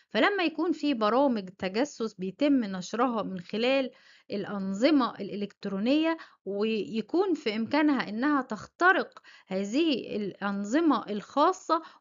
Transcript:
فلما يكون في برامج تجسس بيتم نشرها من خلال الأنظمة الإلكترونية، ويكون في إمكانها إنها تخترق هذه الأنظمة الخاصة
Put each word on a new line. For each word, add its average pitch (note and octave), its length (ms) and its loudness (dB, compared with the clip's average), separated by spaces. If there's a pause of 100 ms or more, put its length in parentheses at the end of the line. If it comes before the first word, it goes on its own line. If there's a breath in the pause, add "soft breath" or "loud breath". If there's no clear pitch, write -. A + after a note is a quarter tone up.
فلما F#4 340 0
يكون E4 280 -2
في D4 220 -2
برامج A3+ 560 2
تجسس A3 640 -4
بيتم B3 500 0
نشرها G#3 600 -2
من F#3 160 -8
خلال B3 520 -2 (400 soft breath)
الأنظمة G#3 880 2
الإلكترونية، G#3 960 -2 (280 loud breath)
ويكون A3 880 0
في A3+ 220 -2
إمكانها B3+ 540 2
إنها C4 320 0
تخترق C#4 800 0 (280 loud breath)
هذه G#3+ 680 0
الأنظمة G#3 920 0
الخاصة D#4+ 720 0 (200 loud breath)